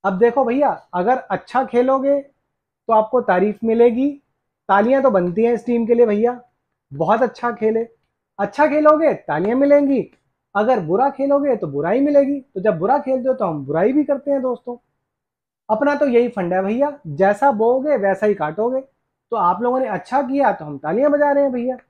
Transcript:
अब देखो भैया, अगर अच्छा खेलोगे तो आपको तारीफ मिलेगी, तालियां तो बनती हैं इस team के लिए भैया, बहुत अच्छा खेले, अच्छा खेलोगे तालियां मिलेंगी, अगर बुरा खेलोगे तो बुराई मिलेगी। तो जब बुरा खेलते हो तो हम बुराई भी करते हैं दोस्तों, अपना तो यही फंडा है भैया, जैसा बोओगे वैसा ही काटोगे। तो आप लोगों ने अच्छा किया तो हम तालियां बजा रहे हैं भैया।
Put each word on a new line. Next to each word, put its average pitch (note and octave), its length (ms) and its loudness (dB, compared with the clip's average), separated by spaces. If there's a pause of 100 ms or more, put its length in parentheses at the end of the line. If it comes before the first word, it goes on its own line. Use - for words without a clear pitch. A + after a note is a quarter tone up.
अब F#3+ 140 -2
देखो A#3 280 2
भैया, B3+ 240 0 (240)
अगर F#3+ 240 0
अच्छा B3 460 -6
खेलोगे C4+ 640 0 (600)
तो A3+ 60 2
आपको A3 280 2
तारीफ G#3 420 0
मिलेगी, A#3 460 2 (580)
तालियां A3 360 2
तो C4+ 80 6
बनती F3+ 320 0
हैं A#3+ 100 2
इस A3+ 120 -6
team A#3 200 0
के A#3 80 2
लिए A#3+ 120 4
भैया, A3+ 360 0 (500)
बहुत E3 300 0
अच्छा A#3+ 300 -4
खेले, A3 360 -2 (520)
अच्छा G3+ 280 0
खेलोगे D4+ 460 4
तालियां E3+ 440 -4
मिलेंगी, C#4 480 2 (500)
अगर G#3+ 240 2
बुरा F#3+ 300 0
खेलोगे C#4 460 0
तो F#3 120 -6
बुराई D#3 320 -2
मिलेगी। C#4+ 400 2
तो - 220 -12
जब F#3 180 -2
बुरा G#3+ 200 0
खेलते C4 300 -4
हो C4 40 0
तो B3+ 120 -4
हम D3+ 200 -6
बुराई E3 280 0
भी D4 100 2
करते C#4 280 -4
हैं C#4 100 -2
दोस्तों, A#3+ 360 -8 (920)
अपना C#4 260 0
तो C#4+ 120 0
यही A#3+ 220 2
फंडा F3+ 260 -4
है F#3+ 80 0
भैया, C4+ 440 -2
जैसा G3+ 440 2
बोओगे B3+ 460 0
वैसा G3 280 0
ही G#3 80 2
काटोगे। G#3 480 -4 (500)
तो A#3 40 -4
आप G3+ 260 0
लोगों B3 180 0
ने C4 80 -2
अच्छा A3 340 -4
किया C4+ 300 0
तो D3+ 140 -8
हम D3 120 -10
तालियां G#3+ 340 0
बजा C#4+ 200 2
रहे C#4+ 120 2
हैं C#4 80 0
भैया। B3 260 -6 (120)